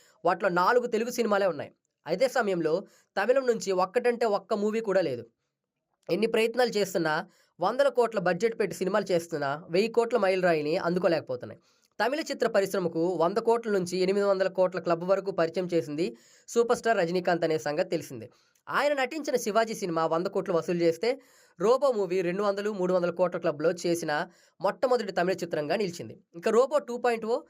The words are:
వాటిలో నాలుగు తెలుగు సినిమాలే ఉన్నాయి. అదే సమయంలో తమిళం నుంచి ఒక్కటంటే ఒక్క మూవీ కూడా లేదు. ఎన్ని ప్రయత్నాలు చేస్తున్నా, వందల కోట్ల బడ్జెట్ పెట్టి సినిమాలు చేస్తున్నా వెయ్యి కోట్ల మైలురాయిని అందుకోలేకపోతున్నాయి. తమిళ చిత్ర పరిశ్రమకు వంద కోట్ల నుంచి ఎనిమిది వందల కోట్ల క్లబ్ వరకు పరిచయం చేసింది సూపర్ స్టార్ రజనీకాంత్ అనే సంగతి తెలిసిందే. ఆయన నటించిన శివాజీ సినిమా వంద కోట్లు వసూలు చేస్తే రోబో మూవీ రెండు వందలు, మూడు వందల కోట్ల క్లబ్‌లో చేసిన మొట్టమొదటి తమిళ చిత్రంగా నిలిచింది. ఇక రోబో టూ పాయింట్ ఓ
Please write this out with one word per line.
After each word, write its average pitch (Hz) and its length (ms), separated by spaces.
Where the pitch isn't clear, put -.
వాటిలో 185 240
నాలుగు 202 380
తెలుగు - 240
సినిమాలే 208 360
ఉన్నాయి. 143 240
అదే 185 220
సమయంలో 185 460
తమిళం 254 300
నుంచి 214 260
ఒక్కటంటే 220 540
ఒక్క 202 280
మూవీ 214 260
కూడా 190 220
లేదు. 123 220
ఎన్ని 202 200
ప్రయత్నాలు 233 440
చేస్తున్నా, 180 420
వందల 247 280
కోట్ల 226 300
బడ్జెట్ 185 380
పెట్టి 185 180
సినిమాలు 196 320
చేస్తున్నా 165 440
వెయ్యి 208 200
కోట్ల 233 260
మైలురాయిని 180 640
అందుకోలేకపోతున్నాయి. 160 840
తమిళ 262 200
చిత్ర 277 280
పరిశ్రమకు 190 540
వంద 175 220
కోట్ల 233 320
నుంచి 180 280
ఎనిమిది 196 280
వందల 190 220
కోట్ల 185 320
క్లబ్ 170 240
వరకు 190 260
పరిచయం 175 360
చేసింది 165 400
సూపర్ 233 300
స్టార్ 226 200
రజనీకాంత్ 175 460
అనే 156 140
సంగతి 151 320
తెలిసిందే. 139 360
ఆయన 247 280
నటించిన 285 420
శివాజీ 220 380
సినిమా 165 320
వంద 165 200
కోట్లు 190 280
వసూలు 170 260
చేస్తే 165 280
రోబో 254 320
మూవీ 190 280
రెండు 180 220
వందలు, 202 300
మూడు 180 200
వందల 175 180
కోట్ల 175 280
క్లబ్‌లో 156 340
చేసిన 170 400
మొట్టమొదటి 208 520
తమిళ 185 220
చిత్రంగా 170 420
నిలిచింది. 170 380
ఇక 170 140
రోబో 254 300
టూ 240 200
పాయింట్ 226 280
ఓ 233 100